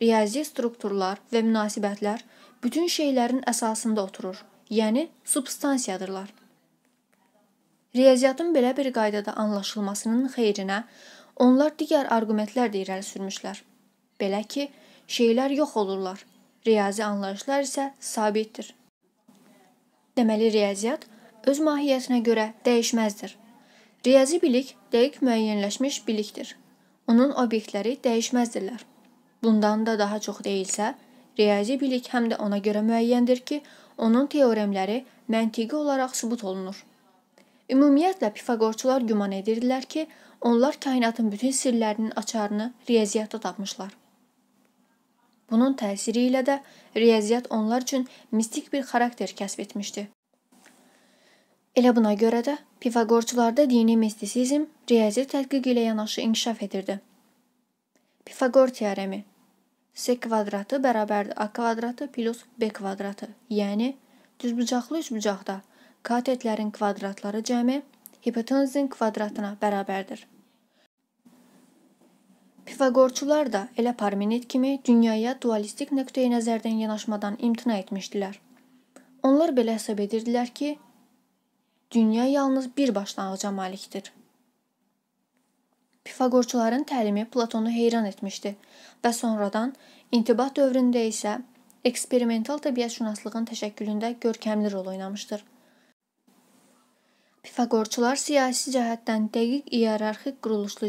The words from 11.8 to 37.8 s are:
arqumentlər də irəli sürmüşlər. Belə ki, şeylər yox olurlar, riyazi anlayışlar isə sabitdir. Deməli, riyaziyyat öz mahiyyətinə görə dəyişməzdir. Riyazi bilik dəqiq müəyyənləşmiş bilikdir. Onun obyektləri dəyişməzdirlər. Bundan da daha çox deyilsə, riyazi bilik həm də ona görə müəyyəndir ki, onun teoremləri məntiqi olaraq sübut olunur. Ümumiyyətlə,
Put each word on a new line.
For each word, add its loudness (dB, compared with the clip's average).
arqumentlər 0
də -4
irəli -8
sürmüşlər. -10
Belə -2
ki, -6
şeylər 4
yox 0
olurlar, -6
riyazi 2
anlayışlar -2
isə -4
sabitdir. -2
Deməli, 4
riyaziyyat 0
öz 2
mahiyyətinə 2
görə 2
dəyişməzdir. 0
Riyazi 6
bilik 2
dəqiq 2
müəyyənləşmiş 0
bilikdir. -6
Onun 6
obyektləri -2
dəyişməzdirlər. -2
Bundan 4
da 2
daha 0
çox -8
deyilsə, -2
riyazi 2
bilik -2
həm 2
də -4
ona 0
görə 0
müəyyəndir 4
ki, -6
onun 4
teoremləri 0
məntiqi -2
olaraq -2
sübut -6
olunur. -8
Ümumiyyətlə, 4